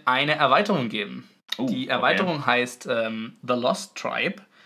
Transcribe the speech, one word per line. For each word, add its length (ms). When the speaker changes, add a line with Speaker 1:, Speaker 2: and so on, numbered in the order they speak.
Speaker 1:
eine 320
Erweiterung 520
geben. 400
Speaker 2:
Oh, 80
Speaker 1:
Die 180
Speaker 2:
okay. 40
Speaker 1:
Erweiterung 580
heißt, 440
ähm, 520
The 120
Lost 420
Tribe 460